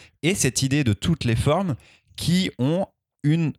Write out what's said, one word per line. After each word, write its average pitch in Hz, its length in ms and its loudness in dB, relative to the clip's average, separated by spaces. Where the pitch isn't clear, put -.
Et 170 100 2
cette 143 300 -2
idée 139 200 2
de 107 100 2
toutes - 320 -2
les 113 100 2
formes 165 400 0
qui 180 420 0
ont 165 300 0
une 156 360 2